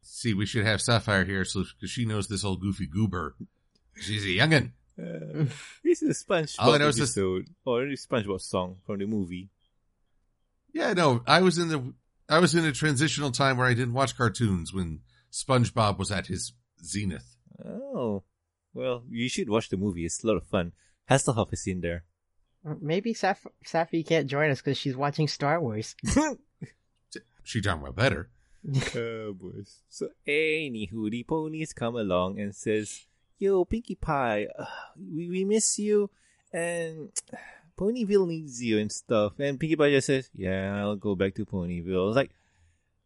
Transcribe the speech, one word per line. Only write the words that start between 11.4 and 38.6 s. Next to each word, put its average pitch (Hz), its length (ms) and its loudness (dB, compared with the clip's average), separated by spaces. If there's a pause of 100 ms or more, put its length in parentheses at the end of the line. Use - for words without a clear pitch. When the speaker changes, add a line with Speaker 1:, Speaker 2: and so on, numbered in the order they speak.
Speaker 1:
was 175 160 4
in 175 100 0
the, 139 260 -4 (340)
I 156 100 6
was 165 160 6
in 170 100 4
a 156 80 4
transitional 147 600 0
time 135 240 2
where 127 100 2
I 123 80 4
didn't 120 200 0
watch 131 220 0
cartoons 98 560 0
when 85 280 -6 (320)
SpongeBob 113 680 2
was 95 140 -2
at 90 160 -4
his - 240 -6 (300)
zenith. 92 540 -6 (280)
Speaker 2:
Oh, 165 580 -6 (500)
well, 123 380 -4
you 117 180 -4
should 160 200 -4
watch 107 200 0
the - 80 -4
movie. 90 280 -2
It's - 180 -6
a 113 60 -2
lot 107 80 4
of 82 100 -4
fun. 87 260 -2 (380)
Hasselhoff 127 420 2
is - 140 -6
in 92 140 -4
there. 85 240 -6 (760)
Speaker 3:
Maybe 196 340 -2
Saf-, - 320 -2 (200)
Safi 165 400 -2
can't 156 240 2
join 147 200 2
us 135 120 -2
'cause 139 160 -2
she's 131 180 -4
watching 143 320 0
Star 143 320 0
Wars. 110 440 -4
<laughs> 294 320 2 (1040)
Speaker 1:
She - 180 -6
talking 92 220 -2
about 67 140 -10
better. 104 340 0 (680)
Speaker 2:
Oh, 113 380 -6
boy. 92 300 -14 (260)
So, - 180 -8 (180)
anywho, 135 840 -2
the 117 140 -6
ponies 156 500 -4
come 120 220 -4
along 98 440 0
and 101 160 -6
says, 107 480 -4 (340)
"Yo, 196 280 2
Pinkie 220 300 -6
Pie, 120 500 0 (120)
uh, - 60 -10 (320)
we, 175 320 -8
we 185 160 -2
miss 214 340 2
you, 208 300 2 (460)
and 165 580 -6 (640)
Ponyville 202 500 4
needs 151 360 -6